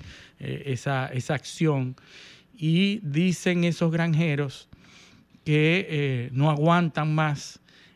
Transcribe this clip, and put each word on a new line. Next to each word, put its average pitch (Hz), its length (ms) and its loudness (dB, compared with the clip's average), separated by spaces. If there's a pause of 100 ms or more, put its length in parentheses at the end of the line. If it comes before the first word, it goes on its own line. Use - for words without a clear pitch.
(380)
eh, 135 280 -8
esa, 131 400 -4
esa 131 260 -6
acción. 135 640 -2 (580)
Y 185 480 0
dicen 175 600 0
esos 170 260 0
granjeros 156 800 0 (800)
que, 156 420 4
eh, 135 440 -2
no 143 180 2
aguantan 156 640 2
más 151 440 -2 (380)